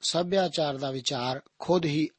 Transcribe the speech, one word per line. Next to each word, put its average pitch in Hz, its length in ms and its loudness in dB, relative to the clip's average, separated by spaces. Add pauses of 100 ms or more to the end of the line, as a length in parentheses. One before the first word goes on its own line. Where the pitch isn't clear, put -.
ਸੱਭਿਆਚਾਰ 170 720 0
ਦਾ 135 140 -4
ਵਿਚਾਰ 131 500 -2 (180)
ਖੁਦ 175 260 2
ਹੀ 151 240 0 (100)